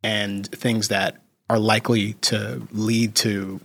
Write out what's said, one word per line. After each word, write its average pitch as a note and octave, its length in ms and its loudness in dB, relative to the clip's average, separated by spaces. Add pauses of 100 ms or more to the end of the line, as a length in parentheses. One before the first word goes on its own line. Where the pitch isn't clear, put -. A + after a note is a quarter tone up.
and G2+ 440 -2
things A2+ 420 -2
that F#2+ 280 0 (320)
are A#2 100 4
likely A2 540 2
to A2 580 -4
lead A2 440 0
to G2 500 -2